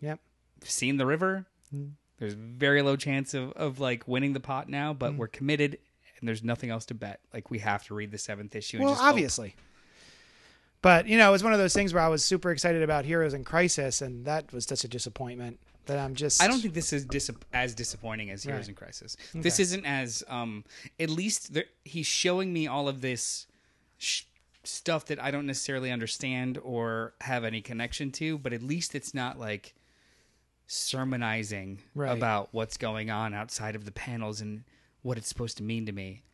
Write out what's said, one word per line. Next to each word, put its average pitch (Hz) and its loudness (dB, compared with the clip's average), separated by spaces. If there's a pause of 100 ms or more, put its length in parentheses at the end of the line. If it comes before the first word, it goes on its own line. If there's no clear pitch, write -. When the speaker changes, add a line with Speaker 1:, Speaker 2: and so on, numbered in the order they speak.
Speaker 1:
Yep. 151 -8 (420)
Speaker 2:
Seen 135 0
the 131 2
river. 185 2 (280)
Speaker 1:
Mm. 143 -8 (260)
Speaker 2:
There's 104 -6
very 123 4
low 139 6
chance 135 0
of, 131 -4
of, 139 -2
like, 123 0
winning 131 2
the 135 0
pot 135 -6
now, 143 -2
but 131 -2
Speaker 1:
Mm. 147 -4
Speaker 2:
we're 113 -2
committed, 147 2 (420)
and 117 -4
there's 110 -2
nothing 120 -2
else 113 -4
to 123 -8
bet. 104 -10 (120)
Like, 113 -10
we 117 -4
have 101 0
to 104 -10
read 104 -6
the 107 -10
seventh 104 -8
issue 107 -6
and 262 2
Speaker 1:
Well, 277 6
Speaker 2:
just 247 0
hope. 277 10
Speaker 1:
obviously. 127 2 (1300)
But, 180 10
you 220 6
know, 214 12
it 196 10
was 196 6
one 220 4
of 214 6
those 185 6
things 196 2
where 175 6
I 160 6
was 156 4
super 180 2
excited 165 4
about 151 2
Heroes 156 2
in 135 -4
Crisis, 160 4
and 127 -6
that 151 -2
was 120 -4
such - -2
a 131 -6
disappointment 120 -8 (280)
that 143 -2
I'm 135 -4
just 143 4
Speaker 2:
I 185 8
don't 247 4
think 202 -2
this 160 -2
is 139 0
dis-, 135 -2 (220)
as 123 0
disappointing 110 -8
as 101 -10
Heroes 139 -4
Speaker 1:
Right. 104 -10
Speaker 2:
in 101 -12
Crisis. - -14 (140)
Speaker 1:
Okay. 165 -8
Speaker 2:
This 170 2
isn't 190 2
as, 131 -2
um, 117 -6 (360)
at 160 0
least 180 -2
there, 151 0 (200)
he's 160 -6
showing 180 2
me 160 0
all 139 0
of 135 -4
this - -4 (500)
sh-, - -2 (420)
stuff - -2
that 147 -4
I 139 -2
don't 143 -2
necessarily 131 -2
understand 127 -2
or 113 -2
have 123 -2
any 113 -2
connection 123 -6
to, 156 -4
but 131 -4
at 120 -4
least 151 -4
it's - -8
not, 131 -4
like, 107 -8 (920)
sermonizing 110 -2 (160)
Speaker 1:
Right. 139 0
Speaker 2:
about 110 2
what's 110 -4
going 110 -4
on 107 -2
outside 107 -6
of 107 -8
the 101 -12
panels 110 -6
and 107 -8 (380)
what 123 -2
it's 110 -8
supposed - -6
to 104 -8
mean 113 -2
to 104 -6
me. 95 -10 (120)